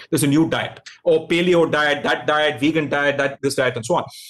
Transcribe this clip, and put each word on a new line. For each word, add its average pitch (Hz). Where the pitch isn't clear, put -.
There's 151
a 147
new 156
diet, -
or 165
paleo 170
diet, 147
that 156
diet, 151
vegan 151
diet, 143
that, 139
this 139
diet, 127
and 117
so 175
on. 131